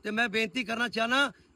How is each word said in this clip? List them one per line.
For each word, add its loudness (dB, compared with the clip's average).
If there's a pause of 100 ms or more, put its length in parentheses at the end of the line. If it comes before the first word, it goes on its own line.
ਤੇ -4
ਮੈਂ 2
ਬੇਨਤੀ 0
ਕਰਨਾ -2
ਚਾਹਨਾ, 2 (240)